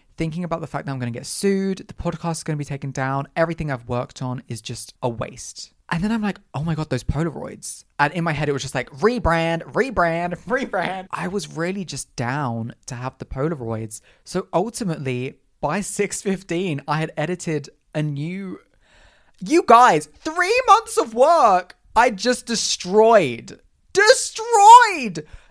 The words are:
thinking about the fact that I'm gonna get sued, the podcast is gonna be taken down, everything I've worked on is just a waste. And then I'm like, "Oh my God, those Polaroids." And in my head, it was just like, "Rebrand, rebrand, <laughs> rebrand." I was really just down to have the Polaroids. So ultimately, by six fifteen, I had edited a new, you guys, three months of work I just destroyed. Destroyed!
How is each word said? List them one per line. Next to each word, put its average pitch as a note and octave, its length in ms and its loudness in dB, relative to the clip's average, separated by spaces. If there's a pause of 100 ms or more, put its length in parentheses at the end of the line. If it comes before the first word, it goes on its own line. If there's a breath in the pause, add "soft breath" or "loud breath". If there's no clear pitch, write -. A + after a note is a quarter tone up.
(160 soft breath)
thinking E3 280 -6
about E3+ 160 -6
the D#3 80 -10
fact - 180 -8
that C#3 60 -6
I'm C3 80 -6
gonna A#2+ 100 -4
get - 160 -10
sued, G3 520 -2
the - 160 -18
podcast E3+ 380 -6
is D#3+ 120 -8
gonna D#3 120 -4
be D3 80 -6
taken C#3 280 -10
down, C#3 420 -4
everything E3 340 -2
I've A#2+ 200 -8
worked B2 340 -6
on B2+ 240 -8
is A2+ 160 -12
just - 400 -14
a C3 60 -2
waste. - 640 -12 (160)
And E3 160 -2
then G#3+ 80 0
I'm A3+ 100 -2
like, G3+ 160 -4 (160)
"Oh C3 80 -6
my D#3+ 140 -4
God, D3+ 120 -6
those B2+ 140 -4
Polaroids." - 840 -6 (140)
And D3 140 2
in F3 100 -4
my E3+ 80 -2
head, D3 180 -2
it D3 40 0
was C3 100 -4
just C3 140 -8
like, B2+ 140 -6
"Rebrand, E3 720 0 (100)
rebrand, F3 680 -2
<laughs> - 80 -20
rebrand." F#3+ 640 -4
I - 160 -6
was D#3+ 300 -8
really F3+ 280 -4
just - 300 -12
down A#2+ 600 -4 (120)
to C3 80 -12
have B2+ 240 -10
the C3 60 -10
Polaroids. A#2 760 -8 (200 soft breath)
So - 300 -8
ultimately, D3 880 -6 (200)
by D#3 200 -4
six - 420 -6
fifteen, F3+ 640 -4
I D#3 120 -2
had D#3 180 -4
edited D#3 540 -6 (220)
a D3+ 100 -2
new, E3 580 -6 (800 soft breath)
you C#4 260 2
guys, A3+ 400 6
three F4+ 600 -2
months A4 280 4
of A#3 180 -2
work B3 600 4 (200)
I B3 140 6
just A#3 360 -2
destroyed. G3+ 1120 2 (340)
Destroyed! G#4 1300 6 (240 soft breath)